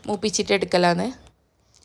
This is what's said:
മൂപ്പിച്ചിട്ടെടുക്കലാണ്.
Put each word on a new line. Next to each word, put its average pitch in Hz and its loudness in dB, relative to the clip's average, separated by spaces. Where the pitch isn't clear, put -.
മൂപ്പിച്ചിട്ടെടുക്കലാണ്. 185 0